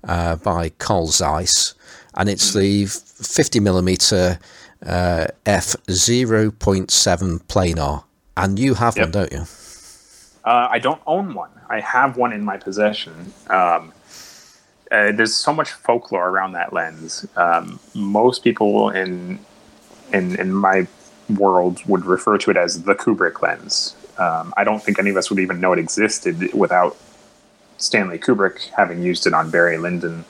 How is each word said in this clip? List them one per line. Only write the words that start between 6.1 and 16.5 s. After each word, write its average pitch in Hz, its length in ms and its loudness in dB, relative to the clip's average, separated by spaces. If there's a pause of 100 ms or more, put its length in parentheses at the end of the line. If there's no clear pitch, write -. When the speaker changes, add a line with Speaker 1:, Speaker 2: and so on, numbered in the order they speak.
Speaker 1:
point 95 400 0
seven 87 480 2
planar. 80 640 -2 (320)
And 98 240 0
you 131 160 2
have 117 200 0
Speaker 2:
Yep. 107 100 0
Speaker 1:
one, 82 60 -6
don't 95 200 -2
you? 80 120 -8 (1000)
Speaker 2:
Uh, 120 260 2
I 120 80 0
don't 135 260 -2
own 180 280 -2
one. 85 160 -12 (200)
I 107 120 -2
have 127 340 0
one 120 160 0
in 104 140 -6
my 98 100 -4
possession. 98 800 -4 (160)
Um, 87 420 2 (1000)
uh, 104 220 4
there's 110 240 0
so - 160 0
much 151 200 -2
folklore 95 580 -2
around 95 240 -2